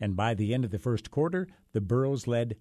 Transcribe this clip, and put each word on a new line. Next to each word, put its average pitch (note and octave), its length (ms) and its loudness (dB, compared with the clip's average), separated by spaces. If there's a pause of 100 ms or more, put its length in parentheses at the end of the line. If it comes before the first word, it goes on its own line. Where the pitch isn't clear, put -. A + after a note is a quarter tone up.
and G2 160 0
by A2 180 2
the G#2 180 0
end B2+ 120 0
of F#2+ 80 -4
the G2+ 80 -4
first A#2+ 320 -2
quarter, F3 340 0 (260)
the A2 80 0
Burros B2+ 460 0
led A#2 340 0